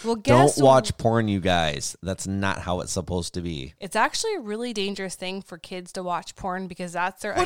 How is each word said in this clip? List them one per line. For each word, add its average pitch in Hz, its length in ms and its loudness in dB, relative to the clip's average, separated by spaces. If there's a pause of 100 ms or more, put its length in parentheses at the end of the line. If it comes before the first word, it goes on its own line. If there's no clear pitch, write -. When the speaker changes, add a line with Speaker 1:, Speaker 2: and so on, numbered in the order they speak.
Speaker 1:
Well, 233 100 0
guess 143 420 6
Speaker 2:
Don't 143 80 4
watch 131 260 8
Speaker 1:
wh- - 80 -6
Speaker 2:
porn, 113 280 2
you 101 140 2
guys. 82 600 0
That's 92 240 -6
not 98 340 -2
how 90 200 -2
it's - 120 -6
supposed 87 420 -4
to 90 60 -6
be. 76 400 -6
Speaker 1:
It's 196 160 -8
actually 311 380 0
a 359 60 -6
really 226 340 -8
dangerous 196 400 -6
thing 190 260 -8
for 180 160 -16
kids 180 360 -14
to 190 100 -8
watch 175 340 -6
porn 185 320 -6
because 175 240 -10
that's 180 300 -4
their 208 100 -4
Speaker 2:
What, 359 140 2